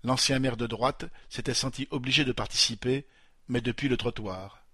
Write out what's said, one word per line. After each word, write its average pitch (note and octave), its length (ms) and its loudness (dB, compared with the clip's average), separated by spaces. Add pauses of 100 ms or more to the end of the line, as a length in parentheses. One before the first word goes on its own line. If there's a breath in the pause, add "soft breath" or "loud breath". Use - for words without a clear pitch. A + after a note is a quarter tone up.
L'ancien B2+ 360 4
maire B2+ 180 2
de A#2+ 100 0
droite A#2+ 380 0 (240 soft breath)
s'était B2 240 -4
senti C3 360 -2
obligé C3 360 2
de B2+ 60 0
participer, B2 760 0 (400 soft breath)
mais B2 140 0
depuis B2 260 -2
le B2 100 4
trottoir. G2 640 -6 (100)